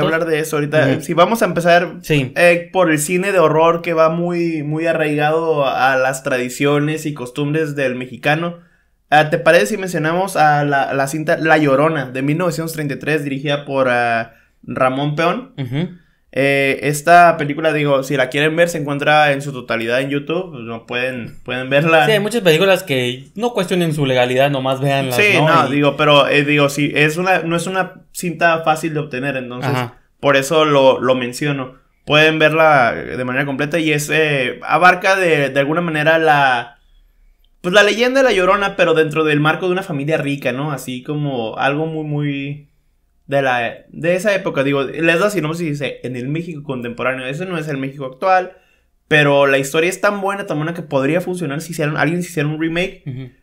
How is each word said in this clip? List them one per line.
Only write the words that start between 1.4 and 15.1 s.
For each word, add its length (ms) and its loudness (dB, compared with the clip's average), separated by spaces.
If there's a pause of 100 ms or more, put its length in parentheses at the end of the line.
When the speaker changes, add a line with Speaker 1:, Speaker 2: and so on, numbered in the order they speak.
Speaker 2:
a 40 4
empezar, 560 2
Speaker 1:
Sí. 340 0
Speaker 2:
eh, 360 4
por 180 2
el 80 2
cine 340 -2
de 80 4
horror 420 4
que 120 -4
va 160 4
muy, 520 -4
muy 240 -4
arraigado 800 0
a 300 2
las 260 -2
tradiciones 840 -2
y 100 -6
costumbres 600 -4
del 220 -2
mexicano, 600 -4 (520)
ah, 180 4
¿te 100 0
parece 280 4
si 100 -4
mencionamos 600 -2
a 280 4
la, 300 0
la 140 0
cinta 280 -2
La 220 2
Llorona 480 2
de 160 -6
mil 160 0
novecientos 360 -4
treinta 200 -6
y 40 -8
tres, 260 -4
dirigida 400 -4
por, 240 0
ah, 460 0 (280)
Ramón 540 -2